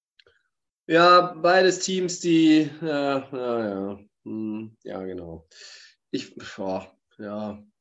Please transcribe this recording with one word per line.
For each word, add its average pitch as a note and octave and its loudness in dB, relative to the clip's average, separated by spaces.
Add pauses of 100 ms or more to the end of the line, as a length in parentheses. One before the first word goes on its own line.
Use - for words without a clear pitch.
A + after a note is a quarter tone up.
(840)
Ja, F3 6
beides F3+ 4
Teams, F3+ -4
die, D#3+ 4 (120)
ja, C#3+ -2
ja, A#2+ -4
ja. G2 -6 (260)
Hm, A2 -8
ja, G2 -10
genau. F2 -12 (640)
Ich, - -10 (220)
boah, F#2+ -8 (240)
ja. G#2 -10 (180)